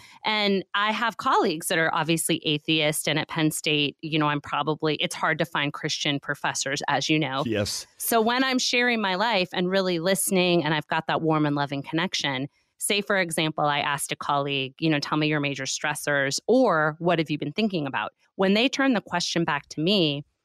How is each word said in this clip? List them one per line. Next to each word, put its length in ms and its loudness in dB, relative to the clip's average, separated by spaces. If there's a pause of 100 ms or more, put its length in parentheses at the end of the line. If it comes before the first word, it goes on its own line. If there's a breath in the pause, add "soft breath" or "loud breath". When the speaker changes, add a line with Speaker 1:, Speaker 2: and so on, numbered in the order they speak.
(240 loud breath)
Speaker 1:
And 400 0 (100)
I 160 0
have 280 -2
colleagues 500 0
that 100 0
are 160 2
obviously 500 0
atheist, 600 0
and 100 0
at 120 -2
Penn 240 2
State, 480 -2
you 180 -4
know, 80 2
I'm 140 0
probably, 560 -2
it's 180 -4
hard 240 -2
to 60 0
find 280 -4
Christian 460 -4
professors, 720 -6
as 200 0
you 100 2
know. 280 -2
Speaker 2:
Yes. 400 -2 (120)
Speaker 1:
So 220 2
when 220 2
I'm 160 0
sharing 420 0
my 140 0
life 380 0
and 180 0
really 300 0
listening, 640 2
and 100 0
I've 140 -4
got 180 -2
that 160 0
warm 240 4
and 80 0
loving 280 -2
connection, 640 -2 (340)
say, 180 0
for 160 0
example, 480 0
I 140 2
asked 320 -2
a 60 -6
colleague, 640 -2
you 100 2
know, 80 4
"Tell 180 -4
me 120 2
your 100 0
major 260 -4
stressors," 840 -2
or, 500 4
"What 220 2
have 100 0
you 80 -2
been 140 -6
thinking 340 -2
about?" 240 -4 (240)
When 200 2
they 140 4
turn 260 2
the 60 0
question 440 -2
back 240 -4
to 120 -8
me, 440 0 (200)